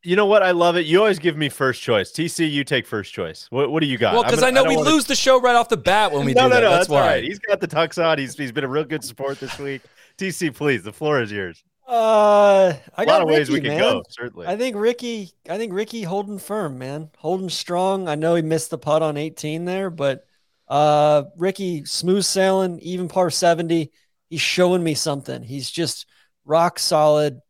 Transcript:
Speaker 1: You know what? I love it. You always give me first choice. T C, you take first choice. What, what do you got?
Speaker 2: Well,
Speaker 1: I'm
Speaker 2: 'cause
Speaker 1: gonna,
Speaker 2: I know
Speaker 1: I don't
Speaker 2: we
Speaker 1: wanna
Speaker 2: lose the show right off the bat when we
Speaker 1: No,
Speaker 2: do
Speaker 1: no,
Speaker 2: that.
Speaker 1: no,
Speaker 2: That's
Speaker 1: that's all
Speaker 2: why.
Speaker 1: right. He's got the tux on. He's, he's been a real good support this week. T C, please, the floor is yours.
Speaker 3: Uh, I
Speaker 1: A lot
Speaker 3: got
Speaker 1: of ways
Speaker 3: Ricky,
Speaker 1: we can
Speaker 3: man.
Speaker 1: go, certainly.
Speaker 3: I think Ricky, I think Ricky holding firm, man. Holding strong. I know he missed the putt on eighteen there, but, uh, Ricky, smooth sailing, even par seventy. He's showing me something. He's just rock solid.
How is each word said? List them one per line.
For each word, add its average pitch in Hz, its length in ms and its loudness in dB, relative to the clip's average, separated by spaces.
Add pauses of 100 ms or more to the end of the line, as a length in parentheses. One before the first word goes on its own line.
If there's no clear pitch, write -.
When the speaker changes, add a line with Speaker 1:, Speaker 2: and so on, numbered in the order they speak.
Speaker 1:
You 175 100 2
know 208 100 4
what? 208 160 6
I 185 80 4
love 170 260 4
it. 175 80 0
You 160 140 4
always 202 200 4
give 160 160 0
me 151 140 -2
first 131 320 -2
choice. 107 320 0
T 165 160 -4
C, 170 160 -2
you 143 180 -2
take 131 240 -2
first 104 280 -8
choice. 82 340 -10
What, 127 220 -2
what 160 100 -2
do 151 60 0
you 131 100 -2
got? 104 160 2
Speaker 2:
Well, 233 100 2
Speaker 1:
I'm 226 60 0
Speaker 2:
'cause 233 120 2
Speaker 1:
gonna, 254 80 4
Speaker 2:
I - 20 4
know 262 100 4
Speaker 1:
I 262 40 4
don't - 80 2
Speaker 2:
we - 40 2
Speaker 1:
wanna 294 140 2
Speaker 2:
lose 302 160 2
the 277 80 -2
show 262 260 4
right 240 160 4
off 233 140 2
the 214 80 0
bat 190 340 2
when 143 140 -2
we 135 80 0
Speaker 1:
No, 247 80 6
Speaker 2:
do 254 80 4
Speaker 1:
no, 247 60 6
Speaker 2:
that. 240 40 6
Speaker 1:
no, 214 100 6
Speaker 2:
That's 175 100 4
Speaker 1:
that's 180 100 0
all 147 60 2
Speaker 2:
why. 139 100 6
Speaker 1:
right. 127 180 2
He's 196 140 -8
got 202 220 -2
the 175 80 -4
tux 160 360 -2
on. 160 140 2
He's, 135 180 -8
he's 131 160 -6
been 139 120 -4
a 131 40 -6
real 147 160 -2
good 143 180 -8
support 139 380 -8
this - 180 -12
week. 139 220 -8 (380)
T 190 120 -6
C, 165 200 -4
please, 131 320 -2
the 101 100 -12
floor 151 300 -2
is 104 100 -6
yours. 95 320 -10 (240)
Speaker 3:
Uh, 208 880 4 (200)
I 185 80 -4
Speaker 1:
A - 40 0
lot - 0 -
Speaker 3:
got 165 160 4
Speaker 1:
of 160 60 0
ways 151 200 2
Speaker 3:
Ricky, 151 40 0
Speaker 1:
we 143 80 0
can 147 180 -2
Speaker 3:
man. - 20 0
Speaker 1:
go, 95 300 2
certainly. 117 360 -12
Speaker 3:
I 190 100 -4
think 240 200 -4
Ricky, 233 560 -4 (160)
I 170 80 -6
think 220 160 -8
Ricky 214 300 -6
holding 196 360 -6
firm, 180 400 -6
man. 143 380 -10
Holding 185 320 -4
strong. 185 580 -2
I 151 80 -2
know 160 200 0
he 170 80 2
missed 156 280 -2
the 156 80 -8
putt 156 240 0
on 151 140 -2
eighteen 160 480 -8
there, 190 240 -6
but, 143 380 -4 (420)
uh, 151 560 4 (140)
Ricky, 180 480 -4
smooth 185 380 0
sailing, 190 560 0
even 180 280 -6
par 180 220 0
seventy. 170 600 0 (380)
He's 160 140 -6
showing 180 420 0
me 160 100 -2
something. 131 480 -6
He's 127 280 -12
just - 340 -6 (400)
rock 165 340 0
solid. 151 720 2